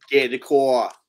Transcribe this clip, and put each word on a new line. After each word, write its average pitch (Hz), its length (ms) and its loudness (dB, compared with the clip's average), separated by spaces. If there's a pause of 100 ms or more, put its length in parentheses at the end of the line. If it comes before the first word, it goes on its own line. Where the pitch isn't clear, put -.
Get 135 220 0
the 131 80 -8
core. 131 520 0 (180)